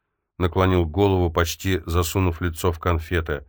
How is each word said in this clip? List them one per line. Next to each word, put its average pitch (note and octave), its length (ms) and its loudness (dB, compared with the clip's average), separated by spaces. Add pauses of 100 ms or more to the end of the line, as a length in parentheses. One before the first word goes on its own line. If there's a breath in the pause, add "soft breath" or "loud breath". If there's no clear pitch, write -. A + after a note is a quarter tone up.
(360)
наклонил F#2 500 2
голову, F2+ 440 2
почти F2 560 -2
засунув F2 540 0
лицо F2 320 -2
в - 80 -12
конфеты. D#2+ 680 -2